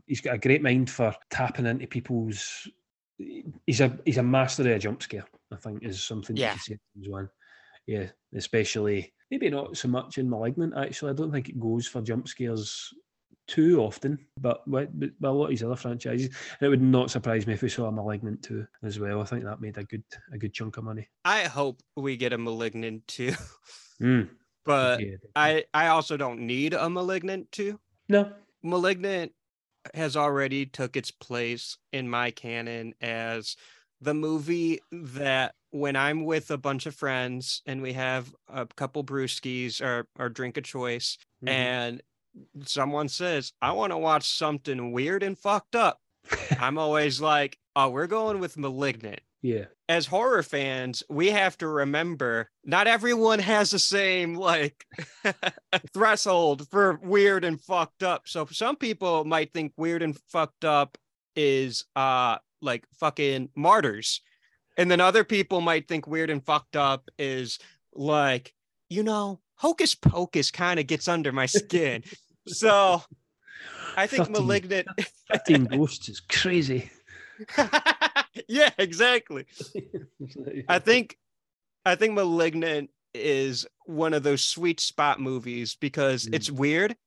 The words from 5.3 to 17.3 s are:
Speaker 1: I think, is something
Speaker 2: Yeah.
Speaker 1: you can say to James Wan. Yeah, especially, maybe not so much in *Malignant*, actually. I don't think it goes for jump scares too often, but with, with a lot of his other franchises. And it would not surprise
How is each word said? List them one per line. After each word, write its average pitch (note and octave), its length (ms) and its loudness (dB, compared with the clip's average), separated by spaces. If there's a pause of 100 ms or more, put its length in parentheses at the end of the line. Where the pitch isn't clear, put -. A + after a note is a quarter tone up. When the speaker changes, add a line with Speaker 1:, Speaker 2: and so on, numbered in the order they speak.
Speaker 1:
I G#2 40 -12
think, G#2 280 -12
is G2 200 -8
something A2 320 -8
Speaker 2:
Yeah. A#2 120 0
Speaker 1:
you G#2+ 40 -2
can F#2+ 80 -10
say G#2+ 160 -12
to G#2 40 -16 (160)
James G2 140 -14
Wan. G2 200 -8 (580)
Yeah, G2+ 200 -4 (280)
especially, G#2 800 -2 (180)
maybe D3 180 0
not C#3+ 280 -4
so - 100 -4
much B2+ 300 -4
in C3 120 -2
*Malignant*, B2+ 480 -2
actually. C#3 340 -6
I C#3 40 -4
don't D#3 160 -4
think C#3 180 -4
it C3 100 -10
goes A#2 280 -2
for B2 140 -8
jump A#2 260 -4
scares A2+ 640 -8 (540)
too D#3+ 340 6
often, C#3 360 -2 (220)
but B2+ 280 -2
with, C#3 300 -2
with C#3+ 140 -4 (120)
a C#3 80 0
lot C#3+ 140 2
of D3+ 60 -2
his A2+ 120 -2
other A#2+ 120 -4
franchises. A#2+ 520 -4
And - 380 -4
it C#3 40 6
would C3 120 6
not B2+ 300 6
surprise A2+ 340 -2